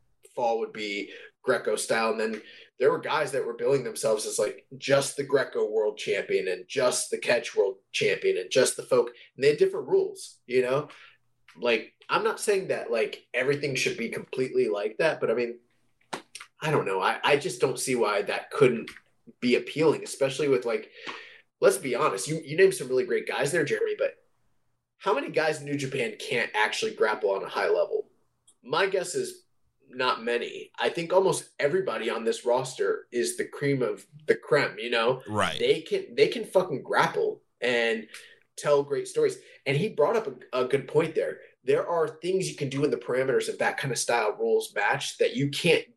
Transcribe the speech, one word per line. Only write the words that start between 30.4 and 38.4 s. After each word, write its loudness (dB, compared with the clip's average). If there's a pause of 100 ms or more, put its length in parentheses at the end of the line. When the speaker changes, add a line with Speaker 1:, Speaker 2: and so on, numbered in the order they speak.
Speaker 1:
I 0
think -4
almost 2 (100)
everybody -2
on -4
this -2
roster 0
is -2
the -4
cream -2
of -4 (200)
the 4
creme, 0
you -8
know? 2
Speaker 2:
Right. 0
Speaker 1:
They 2
can, -4
they 4
can -4
fucking 0
grapple 0 (180)
and 0 (500)